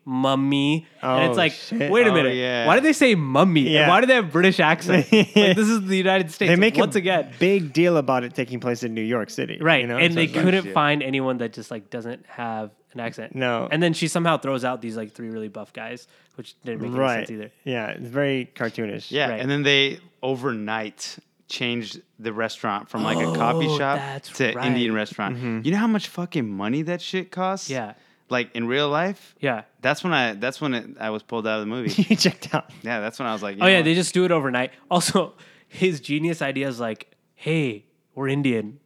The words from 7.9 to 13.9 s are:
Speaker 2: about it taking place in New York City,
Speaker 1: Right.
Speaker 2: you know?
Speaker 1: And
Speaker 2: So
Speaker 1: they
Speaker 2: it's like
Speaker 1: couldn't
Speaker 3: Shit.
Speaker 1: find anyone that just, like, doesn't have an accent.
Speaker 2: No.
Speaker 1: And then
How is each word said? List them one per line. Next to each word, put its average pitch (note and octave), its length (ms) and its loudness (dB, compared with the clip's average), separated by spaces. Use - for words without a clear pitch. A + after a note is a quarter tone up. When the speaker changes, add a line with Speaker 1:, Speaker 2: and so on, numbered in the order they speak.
Speaker 2:
about B2+ 260 2
it A#2+ 100 -8
taking B2 260 -6
place A#2+ 240 -4
in A#2 100 -6
New A2 80 -4
York A2 280 -2
City, - 320 -8
Speaker 1:
Right. D#3 200 4
Speaker 2:
you A#2+ 60 -2
know? A#2+ 100 -4
Speaker 1:
And C3+ 160 4
Speaker 2:
So - 20 -2
Speaker 1:
they E3 100 2
Speaker 2:
it's - 100 -6
like D#3+ 100 0
Speaker 1:
couldn't F#3 200 4
Speaker 3:
Shit. G3 80 -8
Speaker 1:
find D3 300 2
anyone C3 360 -2
that A#2 140 -4
just, - 180 -14
like, G#2+ 180 -14
doesn't A#2 380 -12
have A2 440 -8
an B2 80 -14
accent. A2+ 340 -10
Speaker 2:
No. B2 360 -2
Speaker 1:
And D#3 120 0
then E3 100 2